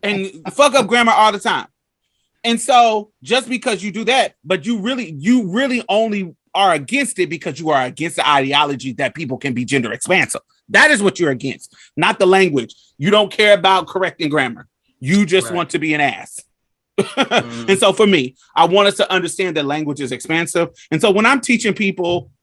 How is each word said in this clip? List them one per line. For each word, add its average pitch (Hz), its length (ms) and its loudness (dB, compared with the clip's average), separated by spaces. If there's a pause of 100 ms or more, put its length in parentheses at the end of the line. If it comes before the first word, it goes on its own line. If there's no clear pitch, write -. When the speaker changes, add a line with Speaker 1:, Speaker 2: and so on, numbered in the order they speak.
Speaker 1:
And 190 500 -6
fuck 277 220 2
up 254 100 2
grammar 233 280 2
all 214 180 4
the 202 80 -6
time. 175 260 -4 (760)
And 233 180 -2
so, 226 480 2 (140)
just 233 260 -2
because 233 340 -4
you 208 80 -6
do 214 120 -8
that, 220 400 0
but 165 200 -2
you 226 140 -4
really, 233 400 -6
you 214 320 2
really 240 400 -2
only 202 460 -2 (180)
are 190 200 4
against 185 440 -4
it 180 100 -2
because 156 320 -8
you 156 120 -2
are 139 140 2
against 151 320 -8
the - 120 0
ideology 139 640 0
that 123 220 -4
people 131 240 -8
can 135 160 -6
be 123 100 -4
gender 117 260 -2
expansive. 156 500 -2 (280)
That 240 220 4
is 226 100 2
what 190 180 0
you're 160 120 0
against, 131 420 -8 (240)
not 185 220 0
the 190 80 4
language. 180 480 2 (240)
You 143 100 -2
don't 208 220 2
care 208 240 4
about 185 320 2
correcting 175 420 -4
grammar. 131 380 -2 (320)
You 190 260 2
just 180 220 0
Speaker 2:
Right. 175 80 -6
Speaker 1:
want 170 160 -4
to 170 80 -2
be 156 160 -2
an 147 60 0
ass. 120 380 -4 (580)
<laughs> - 20 -4
Speaker 2:
Mm. 120 680 -2
Speaker 1:
And 190 100 2
so 202 120 4
for 220 140 2
me, 151 300 0 (200)
I 165 100 6
want 202 220 4
us 196 100 0
to 196 140 -2
understand 175 460 -2
that 147 80 -2
language 147 360 -4
is 127 100 -6
expansive. - 580 -2 (220)
And 156 100 0
so 220 80 4
when 202 160 2
I'm 262 160 4
teaching 226 320 0
people 180 560 -4 (140)